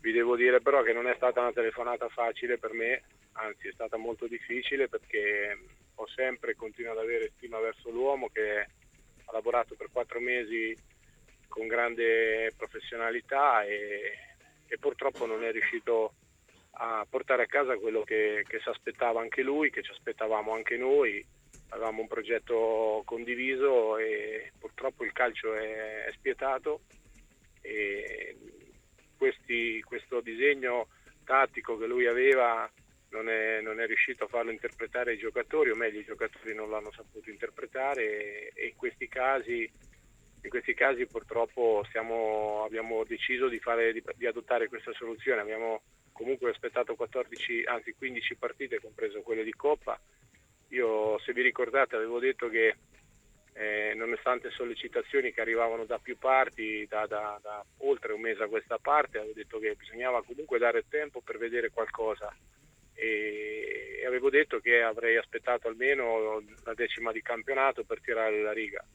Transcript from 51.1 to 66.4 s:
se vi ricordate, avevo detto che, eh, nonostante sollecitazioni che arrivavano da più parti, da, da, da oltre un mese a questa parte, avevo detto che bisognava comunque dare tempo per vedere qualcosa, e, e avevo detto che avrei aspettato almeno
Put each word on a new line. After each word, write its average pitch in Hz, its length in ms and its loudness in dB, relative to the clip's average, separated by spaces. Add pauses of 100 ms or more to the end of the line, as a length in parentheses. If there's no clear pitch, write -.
se - 120 -6
vi 123 120 0
ricordate, 127 520 2
avevo 113 240 -2
detto 123 300 0
che, 110 260 4 (800)
eh, 107 420 -2
nonostante 120 540 -2
sollecitazioni 120 840 -2
che 113 100 -4
arrivavano 113 440 0
da 110 140 -4
più 123 180 -10
parti, 117 720 2
da, 107 160 0
da, 104 360 -4
da 104 220 -10 (140)
oltre 127 360 0
un 107 80 -6
mese 110 220 -2
a 107 40 0
questa 110 320 -2
parte, 143 400 2
avevo 107 140 -8
detto 110 260 -8
che 107 160 -2
bisognava 123 480 -2
comunque 135 340 -4
dare 117 320 4
tempo 147 320 -4
per 113 160 -10
vedere 117 320 -2
qualcosa, 107 680 -4 (580)
e, 107 1080 -4
e 127 40 -4
avevo 127 260 2
detto 135 280 4
che 120 220 6
avrei 113 360 2
aspettato 117 500 -2
almeno 113 720 0 (220)